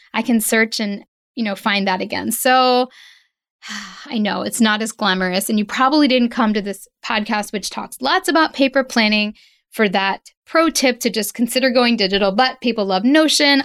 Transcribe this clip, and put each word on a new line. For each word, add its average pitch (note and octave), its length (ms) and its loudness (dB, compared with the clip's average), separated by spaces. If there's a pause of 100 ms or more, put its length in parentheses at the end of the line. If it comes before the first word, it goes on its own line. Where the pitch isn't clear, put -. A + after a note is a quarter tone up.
(140)
I A#3 80 -2
can A#3 180 2
search A3 400 0
and G3+ 240 -6 (320)
you A#3 80 -6
know, G3+ 120 -4
find G3+ 320 -2
that F#3+ 140 -2
again. G3+ 300 -6
So B3+ 580 2 (800)
<sighs> - 380 -16
I C#4+ 120 -6
know G3+ 240 -2
it's G3+ 200 -4
not G#3+ 200 2
as A3 100 -6
glamorous, F#3 580 -2
and A3 100 0
you G#3+ 60 -2
probably C#4 420 2
didn't B3 220 2
come A3+ 240 0
to G#3 80 -2
this G3 260 -12 (180)
podcast, G#3+ 480 -4
which G3 160 -8
talks - 320 -12
lots E4 260 -2
about D#4+ 260 2
paper C4+ 300 0
planning, G#3+ 520 0 (360)
for G#3+ 160 0
that G3 440 -2 (140)
pro E4 240 2
tip B3+ 300 0
to B3 100 -2
just G#3 240 -4
consider B3 360 0
going A#3+ 260 2
digital. G3 380 0
But B3+ 260 0
people A3+ 260 -2
love F#3+ 200 0
Notion. C#4+ 600 4